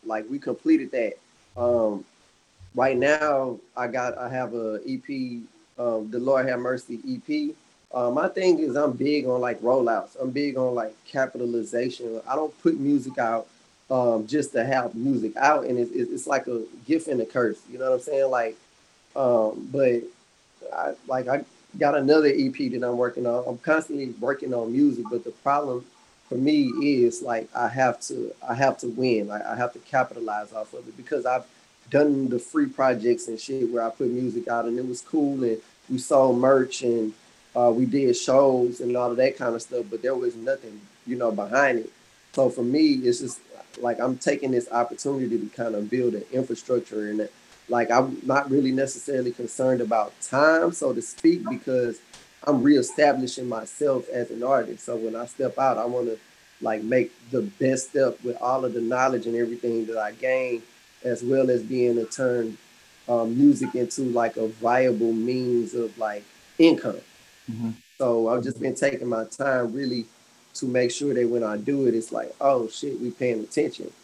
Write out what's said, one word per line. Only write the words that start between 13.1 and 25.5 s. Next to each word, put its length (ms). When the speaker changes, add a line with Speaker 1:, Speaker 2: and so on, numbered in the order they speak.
Speaker 1:
out, 280
um, 360
just 260
to 120
have 300
music 420
out, 280
and 140
it's, 140
it's, 180
it's 160
like 220
a 140
gift 220
and 120
a 60
curse. 340
You 80
know 120
what 60
I'm 40
saying? 300
Like, 260
um, 580
but 300
I, 200
like, 220
I 160
got 180
another 320
E 220
P 200
that 140
I'm 120
working 300
on. 200
I'm 120
constantly 480
working 360
on 180
music, 360
but 140
the 80
problem 540